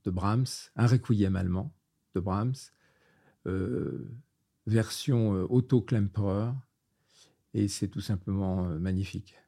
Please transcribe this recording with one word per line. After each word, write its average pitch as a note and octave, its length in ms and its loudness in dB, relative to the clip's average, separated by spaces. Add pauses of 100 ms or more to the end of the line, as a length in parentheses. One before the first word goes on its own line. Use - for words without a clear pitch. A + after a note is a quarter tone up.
de G2 60 0
Brahms, G#2 640 -2
un A#2 140 4
requiem G2+ 480 4
allemand F#2 360 -2 (440)
de F2+ 40 0
Brahms, G2+ 340 -2 (920)
euh, F2+ 640 -4 (560)
version, A2 680 2
euh, F#2 140 0
Otto B2 320 4
Klemperer, G#2 720 0 (1040)
et G#2 140 2
c'est F#2+ 200 -4
tout - 120 -6
simplement, F#2+ 680 -2
euh, D#2+ 120 -4
magnifique. F#2 580 -4 (120)